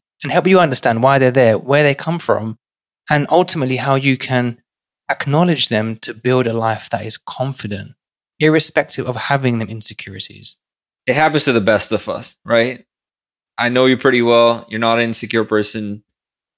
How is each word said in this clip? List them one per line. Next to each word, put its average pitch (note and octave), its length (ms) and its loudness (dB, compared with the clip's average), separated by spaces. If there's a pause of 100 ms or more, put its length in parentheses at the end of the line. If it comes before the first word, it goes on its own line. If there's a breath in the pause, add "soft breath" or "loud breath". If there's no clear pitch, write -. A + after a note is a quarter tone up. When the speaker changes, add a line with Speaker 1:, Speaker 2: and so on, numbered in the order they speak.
(220)
Speaker 1:
and D3+ 100 -6
help D#3 140 0
you F#3 140 6
understand C3 420 2
why C3+ 160 4
they're C3 120 4
there, A#2+ 280 4
where C#3+ 240 2
they C#3+ 120 2
come E3 240 -6
from, G#2+ 400 -2 (520)
and D3 180 2
ultimately D#3 480 0
how C3+ 200 0
you C3+ 200 0
can B2 420 -2 (520)
acknowledge D3+ 580 0
them A2 280 -2
to - 180 -10
build B2+ 320 0
a A2+ 60 0
life A2+ 380 -4
that G#2 140 -6
is A2 140 -4
confident, G#2 760 -10 (480)
irrespective D#3 640 0
of B2 100 -6
having C3 420 -2
them A2+ 100 -6
insecurities. G2+ 880 -8 (500)
Speaker 2:
It B2+ 100 0
happens D3+ 280 2
to C3+ 80 2
the A#2 80 2
best G#2 320 0
of A2 160 -4
us, G#2 360 -10
right? A#2 400 0 (720)
I A#2+ 100 -2
know B2+ 180 2
you B2+ 100 4
pretty B2+ 260 2
well. A#2 460 4
You're G#2+ 120 -8
not A#2 180 2
an A#2 60 0
insecure A2+ 400 -4
person, G#2+ 600 -4 (520)